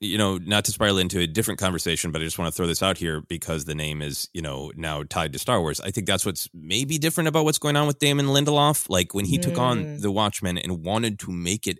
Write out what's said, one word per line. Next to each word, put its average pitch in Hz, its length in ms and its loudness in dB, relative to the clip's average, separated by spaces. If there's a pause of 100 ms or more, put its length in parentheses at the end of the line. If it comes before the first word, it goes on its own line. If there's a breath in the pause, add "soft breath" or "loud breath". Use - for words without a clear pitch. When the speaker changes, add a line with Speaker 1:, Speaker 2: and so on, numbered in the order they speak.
Speaker 1:
you 101 180 -2
know, 98 200 4
not 101 260 2
to - 80 -2
spiral 101 260 4
into 90 220 2
a 87 80 2
different 95 320 -2
conversation, 85 500 0
but 80 120 -2
I - 20 -2
just 80 140 -6
wanna 85 120 0
throw 90 160 -2
this 82 160 0
out 95 160 2
here 80 220 -2
because 80 460 -6
the 78 100 -4
name 76 260 -4
is, 71 320 -6
you 85 80 -6
know, 71 320 -6
now 78 300 -4
tied 80 300 -2
to - 40 -6
Star 117 220 0
Wars. 78 200 -2
I 98 120 -6
think 95 160 -4
that's 98 180 2
what's 92 260 -4
maybe 113 460 -2
different 160 300 0
about 156 160 4
what's 156 140 2
going 147 180 0
on 147 100 4
with 147 140 0
Damon 143 260 4
Lindelof. 147 600 4
Like 90 260 2
when 101 120 0
he 139 120 4
took - 200 0
on 123 260 2
Speaker 2:
Mm. - 160 -8
Speaker 1:
The 104 100 0
Watchmen 98 480 0
and 87 240 -4
wanted 104 380 0
to - 100 -10
make 90 380 -2
it 92 120 -4